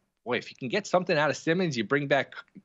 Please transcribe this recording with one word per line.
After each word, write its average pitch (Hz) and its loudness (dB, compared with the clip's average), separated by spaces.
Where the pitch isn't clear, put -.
boy, - 0
if - -6
you - -20
can 135 -8
get 175 -4
something 180 2
out 147 4
of 131 0
Simmons, 165 0
you 113 0
bring 139 0
back 139 2